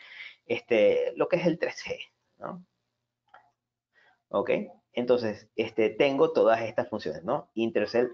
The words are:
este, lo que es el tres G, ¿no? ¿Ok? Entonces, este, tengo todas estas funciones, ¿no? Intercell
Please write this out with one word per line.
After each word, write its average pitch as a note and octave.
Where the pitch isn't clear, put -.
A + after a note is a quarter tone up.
este, -
lo D3+
que F3+
es D#3+
el E3
tres -
G, -
¿no? F3+
¿Ok? -
Entonces, A2+
este, A2
tengo C#3+
todas A2+
estas A2+
funciones, E2
¿no? C3+
Intercell A2+